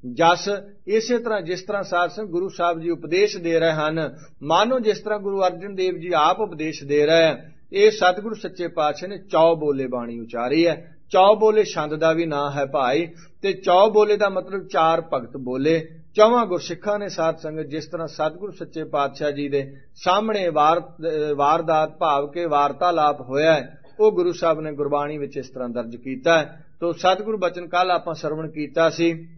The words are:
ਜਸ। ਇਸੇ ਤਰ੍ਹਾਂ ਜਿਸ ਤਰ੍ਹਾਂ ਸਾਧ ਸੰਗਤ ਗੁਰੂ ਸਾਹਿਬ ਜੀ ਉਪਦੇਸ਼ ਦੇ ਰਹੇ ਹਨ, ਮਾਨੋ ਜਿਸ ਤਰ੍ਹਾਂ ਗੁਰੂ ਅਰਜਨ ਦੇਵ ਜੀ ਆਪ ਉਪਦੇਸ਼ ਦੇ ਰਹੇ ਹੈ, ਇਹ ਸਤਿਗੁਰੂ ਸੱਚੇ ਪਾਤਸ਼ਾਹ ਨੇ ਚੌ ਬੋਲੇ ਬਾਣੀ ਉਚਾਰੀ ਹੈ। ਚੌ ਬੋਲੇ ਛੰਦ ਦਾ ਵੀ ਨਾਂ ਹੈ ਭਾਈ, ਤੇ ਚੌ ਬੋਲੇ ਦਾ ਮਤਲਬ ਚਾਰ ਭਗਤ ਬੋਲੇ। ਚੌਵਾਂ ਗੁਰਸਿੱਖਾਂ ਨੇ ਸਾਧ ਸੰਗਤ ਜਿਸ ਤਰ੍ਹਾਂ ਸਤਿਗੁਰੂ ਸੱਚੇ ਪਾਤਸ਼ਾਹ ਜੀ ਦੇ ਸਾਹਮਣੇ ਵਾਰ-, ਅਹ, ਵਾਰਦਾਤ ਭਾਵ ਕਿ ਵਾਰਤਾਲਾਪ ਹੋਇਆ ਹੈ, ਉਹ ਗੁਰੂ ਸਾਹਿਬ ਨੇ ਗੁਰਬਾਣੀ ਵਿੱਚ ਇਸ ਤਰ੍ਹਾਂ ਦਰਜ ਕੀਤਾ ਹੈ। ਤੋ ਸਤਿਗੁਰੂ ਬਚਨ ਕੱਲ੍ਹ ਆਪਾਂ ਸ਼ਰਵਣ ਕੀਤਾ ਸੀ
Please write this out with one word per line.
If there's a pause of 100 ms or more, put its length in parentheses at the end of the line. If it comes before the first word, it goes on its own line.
(120)
ਜਸ। (380)
ਇਸੇ
ਤਰ੍ਹਾਂ
ਜਿਸ
ਤਰ੍ਹਾਂ
ਸਾਧ
ਸੰਗਤ
ਗੁਰੂ
ਸਾਹਿਬ
ਜੀ
ਉਪਦੇਸ਼
ਦੇ
ਰਹੇ
ਹਨ, (260)
ਮਾਨੋ
ਜਿਸ
ਤਰ੍ਹਾਂ
ਗੁਰੂ
ਅਰਜਨ
ਦੇਵ
ਜੀ
ਆਪ
ਉਪਦੇਸ਼
ਦੇ
ਰਹੇ
ਹੈ, (200)
ਇਹ
ਸਤਿਗੁਰੂ
ਸੱਚੇ
ਪਾਤਸ਼ਾਹ
ਨੇ
ਚੌ
ਬੋਲੇ
ਬਾਣੀ
ਉਚਾਰੀ
ਹੈ। (140)
ਚੌ
ਬੋਲੇ
ਛੰਦ
ਦਾ
ਵੀ
ਨਾਂ
ਹੈ
ਭਾਈ, (340)
ਤੇ
ਚੌ
ਬੋਲੇ
ਦਾ
ਮਤਲਬ
ਚਾਰ (100)
ਭਗਤ
ਬੋਲੇ। (260)
ਚੌਵਾਂ
ਗੁਰਸਿੱਖਾਂ
ਨੇ
ਸਾਧ
ਸੰਗਤ
ਜਿਸ
ਤਰ੍ਹਾਂ
ਸਤਿਗੁਰੂ
ਸੱਚੇ
ਪਾਤਸ਼ਾਹ
ਜੀ
ਦੇ (180)
ਸਾਹਮਣੇ
ਵਾਰ-,
ਅਹ,
ਵਾਰਦਾਤ
ਭਾਵ
ਕਿ
ਵਾਰਤਾਲਾਪ
ਹੋਇਆ
ਹੈ, (220)
ਉਹ
ਗੁਰੂ
ਸਾਹਿਬ
ਨੇ
ਗੁਰਬਾਣੀ
ਵਿੱਚ
ਇਸ
ਤਰ੍ਹਾਂ
ਦਰਜ
ਕੀਤਾ
ਹੈ। (160)
ਤੋ
ਸਤਿਗੁਰੂ
ਬਚਨ
ਕੱਲ੍ਹ
ਆਪਾਂ
ਸ਼ਰਵਣ
ਕੀਤਾ
ਸੀ